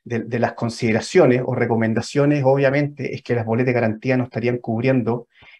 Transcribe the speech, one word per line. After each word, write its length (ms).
De, 180
de 180
las 140
consideraciones 920
o 80
recomendaciones, 880
obviamente, 720
es 80
que 140
las 100
boletas 220
de 60
garantía 440
no 60
estarían 340
cubriendo 720